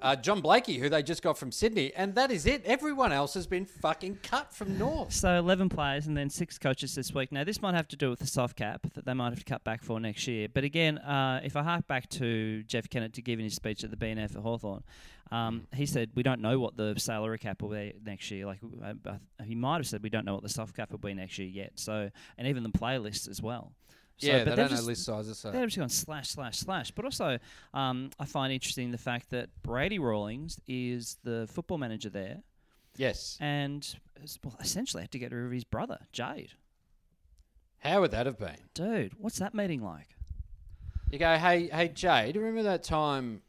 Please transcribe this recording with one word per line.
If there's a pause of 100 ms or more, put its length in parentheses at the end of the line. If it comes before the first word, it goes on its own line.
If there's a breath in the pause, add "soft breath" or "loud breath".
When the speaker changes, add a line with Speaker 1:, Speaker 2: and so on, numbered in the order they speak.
Speaker 1:
uh,
John
Blakey,
who
they
just
got
from
Sydney,
and
that
is
it.
Everyone
else
has
been
fucking
cut
from
North.
Speaker 2:
So
eleven
players
and
then
six
coaches
this
week.
Now,
this
might
have
to
do
with
the
soft
cap
that
they
might
have
to
cut
back
for
next
year.
But
again,
uh,
if
I
hark
back
to
Jeff
Kennett
to
give
his
speech
at
the
B
N
F
at
Hawthorn, (500 loud breath)
um,
he
said,
"We
don't
know
what
the
salary
cap
will
be (100)
next
year."
Like, (240)
uh, (140)
uh, (260)
he
might
have
said,
"We
don't
know
what
the
soft
cap
will
be
next
year
yet."
So, (260 loud breath)
and
even
the
player
lists
as
well. (460 soft breath)
So,
Speaker 1:
Yeah,
Speaker 2:
but
Speaker 1:
they
Speaker 2:
they've
Speaker 1:
don't
know
Speaker 2:
just,
Speaker 1:
list
sizes,
so.
Speaker 2:
they've
just
gone
slash,
slash,
slash.
But
also, (340 loud breath)
um, (100)
I
find
interesting
the
fact
that (140)
Brady
Rawlings
is
the
football
manager
there. (520)
Speaker 1:
Yes.
Speaker 2:
And, (600)
well,
essentially
had
to
get
rid
of
his
brother, (140)
Jade. (1300)
Speaker 1:
How
would
that
have
been? (180)
Speaker 2:
Dude,
what's
that
meeting
like? (960 loud breath)
Speaker 1:
You
go,
"Hey,
hey,
Jade,
remember
that
time,